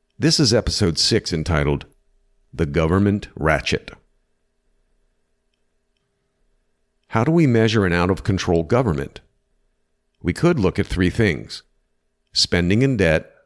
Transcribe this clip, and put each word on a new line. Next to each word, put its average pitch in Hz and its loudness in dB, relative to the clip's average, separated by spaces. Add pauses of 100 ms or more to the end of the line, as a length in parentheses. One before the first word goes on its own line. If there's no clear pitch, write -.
(200)
This 147 0
is 123 2
episode 95 0
six, - 0
entitled 73 -2 (680)
The 85 -2
Government 92 0
Ratchet. - -2 (3250)
How - 0
do 156 0
we 165 4
measure 113 2
an 87 0
out-of-control 87 0
government? 87 -2 (1000)
We 85 -4
could 170 0
look 90 0
at 101 -2
three - 0
things: 78 -4 (680)
spending 92 0
and 139 0
debt, 80 0 (120)